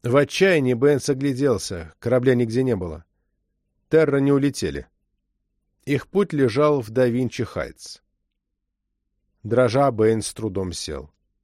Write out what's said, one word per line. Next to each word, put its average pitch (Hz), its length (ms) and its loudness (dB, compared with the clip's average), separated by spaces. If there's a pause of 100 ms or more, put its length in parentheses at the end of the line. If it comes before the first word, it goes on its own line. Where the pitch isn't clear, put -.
В 123 140 0
отчаянии 147 560 2
Бэйнс 135 360 2
огляделся. 127 920 -2
Корабля 123 360 2
нигде 120 280 0
не 123 120 0
было. 82 300 -8 (840)
Терра 147 280 4
не 139 140 2
улетели. 127 560 -2 (1000)
Их 139 220 -4
путь 196 240 0
лежал 139 500 2
в 107 100 -12
Да-Винчи-Хайтс. 120 1080 -4 (1400)
Дрожа, 123 480 2
Бэйнс 110 360 2
с - 60 -12
трудом 95 380 -6
сел. 73 400 -12 (320)